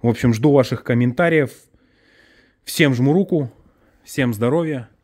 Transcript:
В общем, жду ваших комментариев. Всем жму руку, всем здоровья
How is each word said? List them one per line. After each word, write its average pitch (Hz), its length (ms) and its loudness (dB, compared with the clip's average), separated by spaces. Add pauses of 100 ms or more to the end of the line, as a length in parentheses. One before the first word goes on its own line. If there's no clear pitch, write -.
В - 40 0
общем, 120 260 2
жду 123 200 2
ваших 131 320 2
комментариев. 131 640 0 (1120)
Всем 143 320 0
жму 131 180 0
руку, 165 380 -2 (540)
всем 123 280 -2
здоровья 127 560 -2 (160)